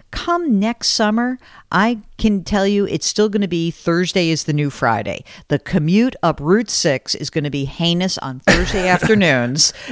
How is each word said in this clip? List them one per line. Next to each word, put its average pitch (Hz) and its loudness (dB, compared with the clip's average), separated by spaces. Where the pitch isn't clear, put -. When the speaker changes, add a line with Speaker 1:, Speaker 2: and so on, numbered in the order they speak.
Speaker 1:
Come 339 0
next 220 -2
summer, 233 0
I 220 2
can 208 0
tell 196 0
you 202 2
it's - -4
still 214 0
gonna 202 -2
be 165 -2
Thursday 170 0
is 160 0
the 160 -2
new 147 0
Friday. 110 -2
The 147 2
commute 190 2
up 160 0
Route 196 2
six - -2
is 147 -8
gonna 147 -4
be 139 -4
heinous 170 -2
on 131 -10
Thursday 180 2
Speaker 2:
<laughs> 180 4
Speaker 1:
afternoons 156 2